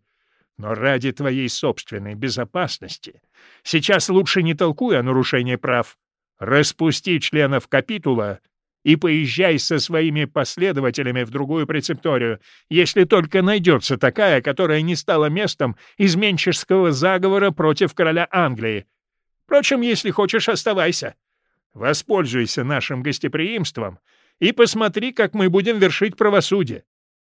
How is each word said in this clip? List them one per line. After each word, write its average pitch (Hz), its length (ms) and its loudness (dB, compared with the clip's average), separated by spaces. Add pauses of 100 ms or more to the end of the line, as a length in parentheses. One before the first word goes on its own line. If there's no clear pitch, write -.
(580)
«Но 107 160 -6
ради 127 400 0
твоей 135 340 -4
собственной 104 680 -6
безопасности 120 1080 -8 (420)
сейчас 165 460 0
лучше 185 340 2
не 165 120 0
толкуй 170 440 0
о 120 40 0
нарушении 127 520 0
прав. 123 420 -2 (400)
Распусти 151 800 0
членов 139 500 -2
капитула 131 720 -2 (420)
и 156 140 4
поезжай 156 600 0
со 147 220 -2
своими 156 460 -2
последователями 135 960 -2
в 110 60 -10
другую 143 360 -4
прецепторию, 135 760 -2 (260)
если 175 380 4
только 185 360 2
найдется 175 560 2
такая, 139 440 2
которая 156 400 0
не 165 160 -2
стала 151 300 0
местом 156 500 -2 (200)
изменческого 185 920 2
заговора 190 600 2
против 156 420 0
короля 165 380 0
Англии. 113 540 -2 (600)
Впрочем, 277 340 2
если 233 300 0
хочешь, 202 400 0
оставайся. 175 640 0 (580)
Воспользуйся 127 920 -2
нашим 131 400 -4
гостеприимством 151 960 -6 (400)
и 196 120 2
посмотри, 220 600 0
как 214 220 -2
мы 190 160 2
будем 202 280 0
вершить 190 400 0
правосудие». 196 640 0 (520)